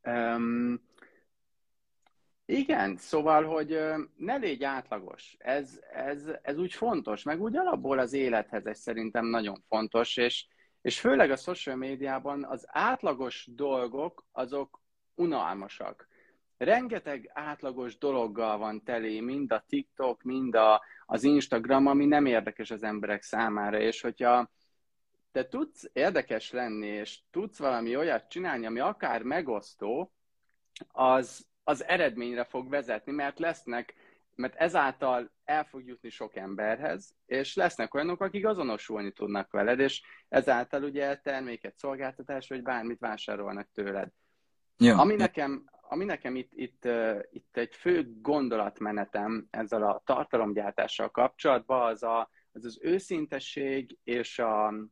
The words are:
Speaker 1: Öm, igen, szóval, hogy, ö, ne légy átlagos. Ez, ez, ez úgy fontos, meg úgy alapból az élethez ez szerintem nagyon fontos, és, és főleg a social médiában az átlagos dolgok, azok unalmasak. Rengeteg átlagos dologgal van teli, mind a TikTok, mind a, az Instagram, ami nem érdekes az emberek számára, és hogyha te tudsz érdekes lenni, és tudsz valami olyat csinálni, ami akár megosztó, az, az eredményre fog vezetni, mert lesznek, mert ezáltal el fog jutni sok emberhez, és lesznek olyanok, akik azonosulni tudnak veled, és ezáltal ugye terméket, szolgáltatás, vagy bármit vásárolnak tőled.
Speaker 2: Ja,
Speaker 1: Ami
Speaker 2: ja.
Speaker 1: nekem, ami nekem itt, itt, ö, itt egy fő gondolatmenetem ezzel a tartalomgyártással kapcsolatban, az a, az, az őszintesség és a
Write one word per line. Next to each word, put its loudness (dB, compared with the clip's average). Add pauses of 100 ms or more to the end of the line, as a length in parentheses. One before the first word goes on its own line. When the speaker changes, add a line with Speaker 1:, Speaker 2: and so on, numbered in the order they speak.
Speaker 1:
Öm, 0 (1700)
igen, 2
szóval, 4
hogy, -2
ö, -2 (180)
ne -4
légy -4
átlagos. -8
Ez, -4 (140)
ez, -6 (180)
ez -4
úgy -2
fontos, -2
meg -2
úgy -2
alapból 2
az 0
élethez 0
ez -6
szerintem -2
nagyon -2
fontos, 0
és, 0 (360)
és -2
főleg 6
a 2
social -8
médiában -6
az -8
átlagos -2
dolgok, -4
azok -6 (340)
unalmasak. -2 (500)
Rengeteg 0
átlagos -8
dologgal 0
van -6
teli, -2
mind -2
a 0
TikTok, -2
mind -2
a, 8 (240)
az 0
Instagram, 6
ami 6
nem 6
érdekes 0
az -8
emberek -2
számára, 0
és 0
hogyha 2 (800)
te -2
tudsz -8
érdekes 0
lenni, -4
és -8 (120)
tudsz -6
valami -2
olyat -2
csinálni, -6
ami -4
akár -2
megosztó, -4 (720)
az, 2 (160)
az 0
eredményre 0
fog -6
vezetni, -4
mert -4
lesznek, -4 (420)
mert -6
ezáltal 2 (120)
el -2
fog -16
jutni -14
sok -12
emberhez, -4 (100)
és -4
lesznek 0
olyanok, -2
akik -4
azonosulni -2
tudnak -6
veled, 2
és 0 (280)
ezáltal 2
ugye -2
terméket, -8
szolgáltatás, -8
vagy -6
bármit -4
vásárolnak -6
tőled. -4 (680)
Speaker 2:
Ja, 10
Speaker 1:
Ami 8
Speaker 2:
ja. 2
Speaker 1:
nekem, -2 (120)
ami -4
nekem -6
itt, -8
itt, -10
ö, 2 (120)
itt -10
egy -2
fő 2 (100)
gondolatmenetem 0
ezzel 0
a 2
tartalomgyártással 0
kapcsolatban, 2
az -6
a, 0 (240)
az, -14
az -12
őszintesség -4
és -4
a 2 (180)